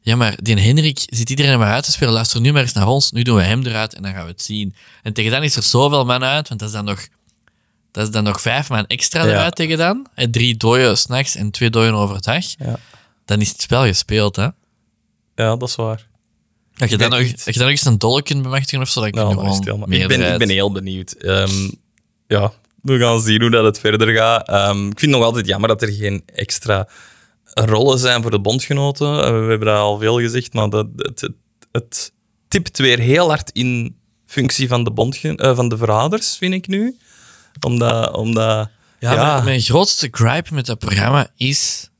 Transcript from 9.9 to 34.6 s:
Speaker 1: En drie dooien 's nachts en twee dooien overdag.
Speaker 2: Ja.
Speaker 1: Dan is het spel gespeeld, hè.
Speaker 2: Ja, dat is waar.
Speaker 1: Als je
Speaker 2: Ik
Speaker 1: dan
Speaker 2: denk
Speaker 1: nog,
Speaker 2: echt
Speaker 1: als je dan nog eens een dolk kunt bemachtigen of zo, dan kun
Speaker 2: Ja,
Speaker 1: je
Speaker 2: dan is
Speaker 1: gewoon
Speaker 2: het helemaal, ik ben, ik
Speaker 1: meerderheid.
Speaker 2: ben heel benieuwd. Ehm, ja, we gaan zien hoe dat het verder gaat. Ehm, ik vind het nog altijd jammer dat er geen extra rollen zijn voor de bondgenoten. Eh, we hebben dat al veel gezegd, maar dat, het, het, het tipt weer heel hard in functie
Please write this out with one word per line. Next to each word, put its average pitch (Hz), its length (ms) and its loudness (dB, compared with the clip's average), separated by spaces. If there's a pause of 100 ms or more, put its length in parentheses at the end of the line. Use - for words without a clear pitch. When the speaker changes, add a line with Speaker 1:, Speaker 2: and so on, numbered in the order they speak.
Speaker 1:
En 120 160 -2
drie 117 260 2
dooien 117 420 4
's - 80 0
nachts 131 300 -2
en 104 140 -4
twee 117 200 0
dooien 113 240 2
overdag. 104 500 -2 (140)
Speaker 2:
Ja. 117 200 -6 (460)
Speaker 1:
Dan 104 160 0
is 104 80 2
het - 120 -6
spel 127 260 0
gespeeld, 104 500 0
hè. 98 60 -2 (920)
Speaker 2:
Ja, 113 220 0
dat 120 120 -8
is - 60 -4
waar. 110 320 -6 (680)
Speaker 1:
Als 120 140 -2
je - 40 2
Speaker 2:
Ik 101 60 2
Speaker 1:
dan 120 100 2
Speaker 2:
denk 127 120 2
Speaker 1:
nog, 127 100 0
Speaker 2:
echt - 20 -6
Speaker 1:
als - 100 -6
je 110 160 -2
dan - 20 2
nog 131 80 2
eens 143 140 2
een 117 140 4
dolk 131 260 0
kunt 139 180 -2
bemachtigen 135 380 -4
of 131 80 -4
zo, - 120 -2
dan 107 100 -2
kun 110 120 -2
Speaker 2:
Ja, 104 60 2
Speaker 1:
je 101 60 2
Speaker 2:
dan 95 100 -2
is 98 60 0
Speaker 1:
gewoon 98 80 0
Speaker 2:
het 98 100 -4
helemaal, 104 200 -6
ik 92 40 -2
ben, 92 100 2
ik 95 60 -2
Speaker 1:
meerderheid. 90 300 0
Speaker 2:
ben 110 100 2
heel 98 240 2
benieuwd. 95 400 -8
Ehm, 98 580 -2 (560)
ja, 104 260 0 (300)
we 131 160 0
gaan 117 220 2
zien 110 200 2
hoe 117 100 2
dat 117 140 4
het 107 140 4
verder 107 360 2
gaat. 113 340 2
Ehm, 101 280 2 (100)
ik 104 120 -8
vind - 20 -4
het 139 200 4
nog - 20 4
altijd 113 240 0
jammer 101 220 0
dat 110 140 0
er 104 100 -2
geen 104 300 -6 (120)
extra 98 540 -2 (680)
rollen 113 440 2
zijn 123 240 2
voor 117 80 -2
de 104 100 0
bondgenoten. 139 680 -2 (180)
Eh, 120 60 2
we 110 200 0
hebben 107 160 0
dat 104 120 2
al 104 200 0
veel 113 220 2
gezegd, 120 320 -4
maar 107 180 0
dat, 107 160 0 (100)
het, - 240 -6
het, - 120 -8 (400)
het - 400 -4 (360)
tipt - 300 -2
weer 127 200 4
heel 143 300 2
hard 151 240 -2
in 120 440 -4 (300)
functie 131 420 0